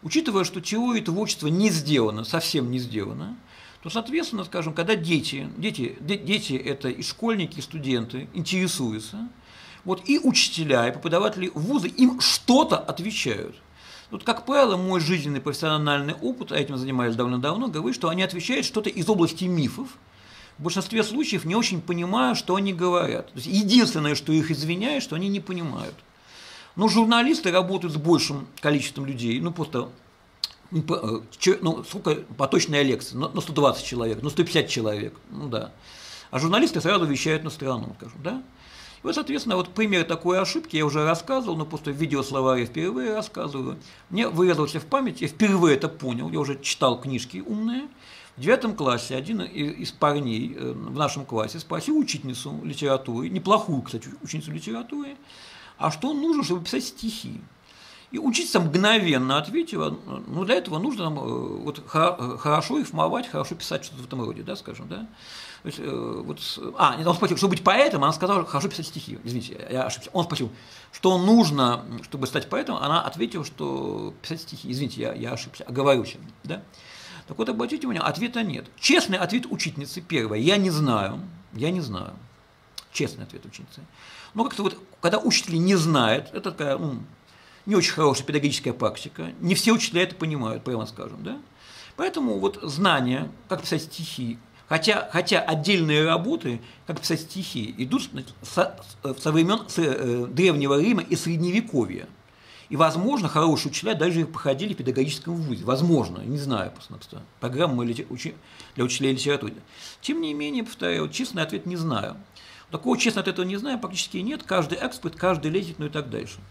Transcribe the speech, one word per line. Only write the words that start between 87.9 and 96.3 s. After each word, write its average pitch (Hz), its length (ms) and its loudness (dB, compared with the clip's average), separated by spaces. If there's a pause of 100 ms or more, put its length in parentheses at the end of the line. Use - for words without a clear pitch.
хорошая 143 320 4
педагогическая 143 480 0
практика. - 640 -4
Не 170 160 2
все - 160 4
учителя 185 320 2
это 180 120 -4
понимают, 123 480 -2
прямо 117 220 -2
скажем, - 380 -12
да? 262 160 -8 (560)
Поэтому 285 440 0
вот 196 220 0
знание, 147 720 2 (160)
как 185 140 -4
писать 156 220 -2
стихи, 123 540 -8 (300)
хотя, 190 440 0
хотя 180 280 2
отдельные 156 640 4
работы, 165 580 0 (240)